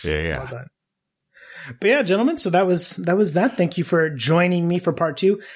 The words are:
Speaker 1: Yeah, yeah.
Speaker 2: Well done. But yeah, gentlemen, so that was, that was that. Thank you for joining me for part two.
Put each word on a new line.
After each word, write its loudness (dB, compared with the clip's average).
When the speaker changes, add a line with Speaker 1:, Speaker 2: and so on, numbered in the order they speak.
Speaker 1:
Yeah, -2
yeah. -4
Speaker 2:
Well -10
done. -12
But 2
yeah, 4
gentlemen, 0
so -4
that 4
was, 0
that -2
was 2
that. 0
Thank 0
you 0
for 2
joining 0
me 0
for -2
part -2
two. 2